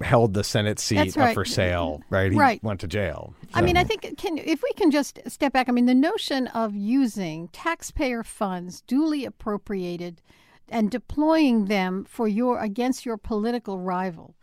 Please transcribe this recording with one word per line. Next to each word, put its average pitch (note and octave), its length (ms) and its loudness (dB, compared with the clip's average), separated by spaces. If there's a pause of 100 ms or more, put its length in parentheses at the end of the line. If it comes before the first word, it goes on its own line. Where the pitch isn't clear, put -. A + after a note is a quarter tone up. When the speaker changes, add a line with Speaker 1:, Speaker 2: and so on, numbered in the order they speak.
Speaker 1:
held A2+ 340 4
the G#2 80 0
Senate G#2 360 -2
seat - 160 0
Speaker 2:
That's G2 220 2
Speaker 1:
up C#4 60 4
Speaker 2:
right. A#3 100 4
Speaker 1:
for G2+ 100 -2
sale, F2 640 0
right? F#2+ 220 2
He G#2+ 60 2
Speaker 2:
Right. G3+ 260 4
Speaker 1:
went G#2 180 -4
to F#2+ 60 -8
jail. E2 460 -4 (200)
Speaker 2:
I F4 80 2
mean, F4+ 140 4
Speaker 1:
So F4+ 60 6
Speaker 2:
I - 20 4
think, F#4 340 -4
can, F4 200 -6
if D#4 240 -2
we C5+ 160 -2
can E4 140 6
just C#4 360 0
step C4+ 260 -2
back, B3+ 140 2
I C4 40 -2
mean, B3 140 4
the B3 100 6
notion C#4+ 520 0
of A3 280 -4
using G3+ 720 -2
taxpayer C4 760 -4
funds F3+ 640 -6
duly D4 380 0
appropriated F3+ 960 -6 (480)
and G#3+ 220 0
deploying C#4+ 760 2
them F#3+ 420 0
for A#3 200 -2
your, A#3 320 2
against A#3+ 460 -2
your A#3 120 -4
political G#3+ 640 -4
rival, F3+ 640 -6